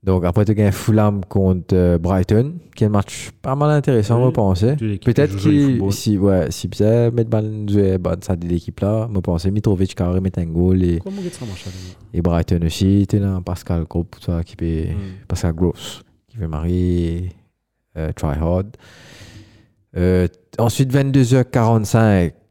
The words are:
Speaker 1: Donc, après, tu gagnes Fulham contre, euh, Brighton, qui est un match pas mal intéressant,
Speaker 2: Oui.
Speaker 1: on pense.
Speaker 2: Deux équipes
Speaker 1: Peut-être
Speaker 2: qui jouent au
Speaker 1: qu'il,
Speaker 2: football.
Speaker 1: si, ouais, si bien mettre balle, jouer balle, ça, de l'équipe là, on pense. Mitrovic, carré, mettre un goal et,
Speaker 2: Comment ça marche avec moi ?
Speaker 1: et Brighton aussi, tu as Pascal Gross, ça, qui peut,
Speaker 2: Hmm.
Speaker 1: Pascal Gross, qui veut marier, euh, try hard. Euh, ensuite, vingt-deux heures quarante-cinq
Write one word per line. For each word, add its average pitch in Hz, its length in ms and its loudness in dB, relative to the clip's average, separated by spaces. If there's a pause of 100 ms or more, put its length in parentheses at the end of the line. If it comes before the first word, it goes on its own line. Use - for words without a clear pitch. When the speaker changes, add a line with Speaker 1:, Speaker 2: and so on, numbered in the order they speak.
Speaker 1:
Donc, 92 220 2
après, 90 180 2
tu 104 100 2
gagnes 101 200 2
Fulham 104 560 2
contre, 95 440 0
euh, 90 240 4
Brighton, 98 580 0 (200)
qui - 80 0
est 110 40 2
un - 20 4
match - 400 -4 (120)
pas 131 140 -4
mal 151 160 2
intéressant, 120 480 2
Speaker 2:
Oui. 127 80 4
Speaker 1:
on 123 60 2
pense. 95 320 2
Speaker 2:
Deux 120 300 0
équipes 110 200 0
Speaker 1:
Peut-être 101 220 2
Speaker 2:
qui 98 60 -8
jouent 156 60 4
au - 40 6
Speaker 1:
qu'il, 143 240 4
Speaker 2:
football. 98 160 0
Speaker 1:
si, 104 240 0
ouais, 92 320 2
si - 180 -8
bien 113 420 2
mettre 117 200 -2
balle, 107 200 -2 (200)
jouer 98 280 2
balle, 87 220 -4
ça, 92 160 -4
de 85 100 -8
l'équipe 87 360 -4
là, 110 340 0
on 95 60 0
pense. 87 240 -2
Mitrovic, 98 500 0
carré, 90 240 0
mettre 95 200 -4
un 87 60 -2
goal 90 380 2
et, 85 180 0
Speaker 2:
Comment 190 140 -10 (160)
ça 131 140 -14
marche 95 220 -12
avec 92 180 -16
moi ? 90 80 -18 (200)
Speaker 1:
et 87 80 -4
Brighton 85 440 0
aussi, 98 440 2
tu - 140 0
as 95 220 -2
Pascal 85 440 -4
Gross, 85 160 -4 (140)
ça, 85 240 -4
qui - 140 -14
peut, 85 80 -6 (240)
Speaker 2:
Hmm. 95 360 -10
Speaker 1:
Pascal 90 280 -4
Gross, - 500 -4 (240)
qui - 100 -20
veut 90 120 -8
marier, 87 800 -2 (680)
euh, 80 140 -6
try - 200 -4 (100)
hard. 92 340 -2 (1200)
Euh, 90 320 2 (300)
ensuite, 117 340 0
vingt-deux 135 420 2
heures 127 160 2
quarante-cinq 110 840 2 (180)